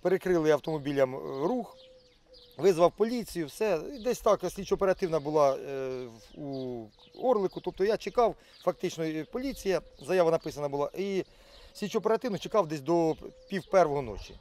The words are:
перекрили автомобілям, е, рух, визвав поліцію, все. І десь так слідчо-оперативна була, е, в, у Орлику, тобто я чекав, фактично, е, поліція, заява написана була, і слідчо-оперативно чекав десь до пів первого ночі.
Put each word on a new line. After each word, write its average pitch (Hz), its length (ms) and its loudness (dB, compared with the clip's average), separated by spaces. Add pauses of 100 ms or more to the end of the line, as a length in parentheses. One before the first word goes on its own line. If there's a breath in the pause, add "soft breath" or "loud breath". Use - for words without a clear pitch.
перекрили 180 480 2
автомобілям, 139 640 2
е, 135 40 -8 (300)
рух, 240 280 -4 (800)
визвав 165 380 4
поліцію, 214 500 -2
все. 190 340 -2 (160)
І 220 60 -14
десь 233 180 -2
так - 240 2
слідчо-оперативна 185 760 0
була, 143 360 4
е, 131 500 -6 (300)
в, - 40 -14
у 131 480 -8 (340)
Орлику, 202 380 0
тобто 185 240 -4
я 214 120 2
чекав, 208 380 0 (300 loud breath)
фактично, 170 400 -2
е, 156 280 -4
поліція, 226 480 -2 (260)
заява 170 240 4
написана 147 380 -2
була, 143 300 -2
і 190 260 -2 (500 loud breath)
слідчо-оперативно 214 640 -2
чекав 185 280 0
десь 156 140 -6
до 160 340 2 (340)
пів 190 180 -6
первого 151 360 4
ночі. 107 380 -10